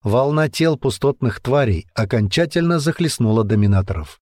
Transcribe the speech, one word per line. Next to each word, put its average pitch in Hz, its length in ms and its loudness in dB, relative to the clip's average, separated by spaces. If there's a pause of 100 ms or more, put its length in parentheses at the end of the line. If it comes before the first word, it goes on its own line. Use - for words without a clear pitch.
волна 139 440 0
тел 156 300 0
пустотных 131 600 -2
тварей 120 560 0
окончательно 160 840 0
захлестнула 123 640 0
доминаторов 101 800 0